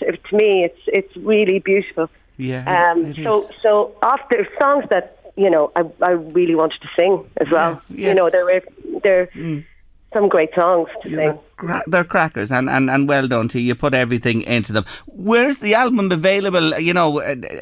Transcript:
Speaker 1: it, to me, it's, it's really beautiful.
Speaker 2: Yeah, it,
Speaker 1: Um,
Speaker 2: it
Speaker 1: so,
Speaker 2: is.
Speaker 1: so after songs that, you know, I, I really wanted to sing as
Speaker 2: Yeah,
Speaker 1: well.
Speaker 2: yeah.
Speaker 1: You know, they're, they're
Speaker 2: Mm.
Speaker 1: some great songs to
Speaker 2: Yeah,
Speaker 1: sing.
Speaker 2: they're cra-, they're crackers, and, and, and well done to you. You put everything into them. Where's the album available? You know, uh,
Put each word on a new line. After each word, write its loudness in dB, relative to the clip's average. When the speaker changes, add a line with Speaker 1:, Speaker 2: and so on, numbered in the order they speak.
Speaker 1:
it, -4
to 0
me, 4
it's, -4
it's -2
really 2
beautiful. -2
Speaker 2:
Yeah, -8
it, 2
Speaker 1:
Um, 0
Speaker 2:
it -10
Speaker 1:
so, 0
Speaker 2:
is. -14
Speaker 1:
so 2
after 0
songs 2
that, -2
you 2
know, 2
I, 0
I 2
really 0
wanted -2
to -16
sing 2
as -2
Speaker 2:
Yeah, 0
Speaker 1:
well. 0
Speaker 2:
yeah. -4
Speaker 1:
You 2
know, 4
they're, 2
they're 2
Speaker 2:
Mm. -8
Speaker 1:
some 2
great 0
songs 2
to -12
Speaker 2:
Yeah, -6
Speaker 1:
sing. -2
Speaker 2:
they're -4
cra-, -6
they're 0
crackers, -2
and, -2
and, 0
and 0
well 0
done 0
to -4
you. -2
You 0
put -2
everything 0
into -2
them. 0
Where's 0
the 0
album 2
available? 2
You 0
know, 2
uh, -4